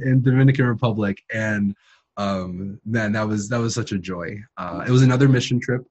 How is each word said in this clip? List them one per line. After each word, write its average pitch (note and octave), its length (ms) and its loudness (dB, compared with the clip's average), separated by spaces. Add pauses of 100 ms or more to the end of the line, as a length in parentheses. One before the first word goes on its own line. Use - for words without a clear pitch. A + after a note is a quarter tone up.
in C3 180 4
Dominican C3 440 4
Republic, G#2+ 560 -2 (100)
and, G#2+ 420 -2 (420)
um, G2 680 -6
man, A2 280 -2
that A2 140 0
was, G#2 220 -4
that A#2+ 100 -2
was A#2 160 -2
such A2+ 180 -4
a G2+ 60 -2
joy. F2+ 400 -8 (180)
Uh, F2 300 -8
it B2 60 0
was C3 100 6
another C3 260 6
mission B2 300 2
trip, B2 320 -4